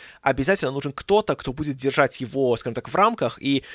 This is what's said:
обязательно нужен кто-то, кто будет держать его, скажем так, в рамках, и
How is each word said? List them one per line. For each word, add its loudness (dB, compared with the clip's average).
обязательно 0
нужен -6
кто-то, 0
кто -8
будет -4
держать 2
его, 0
скажем -6
так, -8
в -6
рамках, 2
и 2